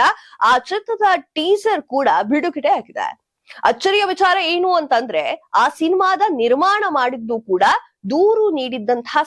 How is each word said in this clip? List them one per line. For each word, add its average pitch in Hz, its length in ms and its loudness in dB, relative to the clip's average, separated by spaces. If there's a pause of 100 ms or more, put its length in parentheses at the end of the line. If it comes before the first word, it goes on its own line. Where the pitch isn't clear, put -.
(420)
ಆ 240 160 4
ಚಿತ್ರದ 415 440 -6 (320)
ಟೀಸರ್ 403 480 0
ಕೂಡ 262 280 -2 (140)
ಬಿಡುಗಡೆ 294 460 -2
ಆಗಿದೆ. - 560 -4 (380)
ಅಚ್ಚರಿಯ 392 420 0
ವಿಚಾರ 370 320 0
ಏನು 349 360 0
ಅಂತಂದ್ರೆ, 247 680 -2 (140)
ಆ 240 140 4
ಸಿನಿಮಾದ 370 600 0
ನಿರ್ಮಾಣ 302 580 0
ಮಾಡಿದ್ದು 247 520 -4
ಕೂಡ 190 240 -2 (460)
ದೂರು 415 420 2
ನೀಡಿದ್ದಂತಹ 247 760 -4